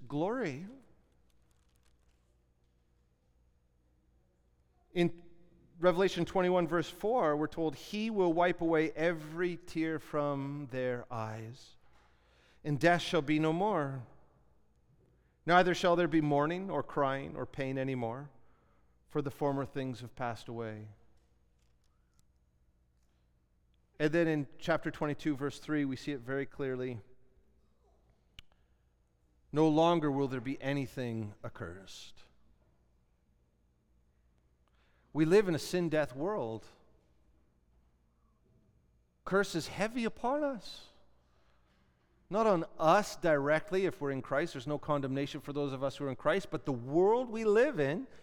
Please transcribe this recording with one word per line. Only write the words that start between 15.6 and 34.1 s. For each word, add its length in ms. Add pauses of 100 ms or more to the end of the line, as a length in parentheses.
shall 220
there 120
be 140
mourning 480
or 120
crying 540
or 80
pain 320
anymore, 540 (800)
for 100
the 120
former 340
things 340
have 140
passed 340
away." 380 (3000)
And 140
then 160
in 180 (120)
chapter 340
twenty-two, 440
verse 220
three, 260
we 120
see 160
it 80
very 260
clearly. 540 (2500)
"No 160
longer 420
will 180
there 120
be 220
anything 720 (100)
accursed." 760 (3000)